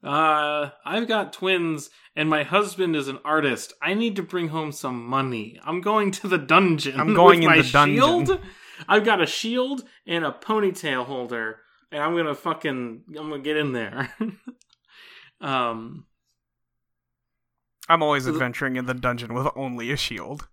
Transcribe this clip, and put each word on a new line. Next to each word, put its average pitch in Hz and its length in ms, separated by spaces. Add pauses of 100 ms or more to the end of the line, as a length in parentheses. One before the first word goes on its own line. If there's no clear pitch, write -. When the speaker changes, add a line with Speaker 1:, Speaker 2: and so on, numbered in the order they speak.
Speaker 1:
"Uh, 151 680 (140)
I've 220 240
got 208 240
twins, 170 560 (280)
and 151 120
my 151 140
husband 185 540
is 139 120
an 135 160
artist. 143 480 (100)
I 170 120
need 220 220
to 190 60
bring 170 260
home 156 240
some 123 340
money. 123 560
I'm 170 200
going 208 300
to 190 160
the 180 100
dungeon 147 600
Speaker 2:
I'm 156 140
going 170 260
Speaker 1:
with 165 40
Speaker 2:
in 160 60
Speaker 1:
my 165 120
Speaker 2:
the 127 80
dungeon. 147 260
Speaker 1:
shield. 349 440 (480)
I've 208 160
got 208 180
a 147 40
shield 254 580 (220)
and 170 180
a 135 80
ponytail 180 720
holder, 117 560 (320)
and 147 100
I'm 165 140
gonna 156 180
fucking, 131 760
I'm 151 220
gonna 143 100
get 151 180
in 147 140
there." 120 460
<laughs> - 40 (1160)
Um, 120 680 (1800)
Speaker 2:
I'm 165 140
always 143 220
Speaker 1:
so 160 60
the 156 60
Speaker 2:
adventuring 127 400
in 127 100
the 127 80
dungeon 123 400
with 131 220
only 123 340
a 143 60
shield. 123 560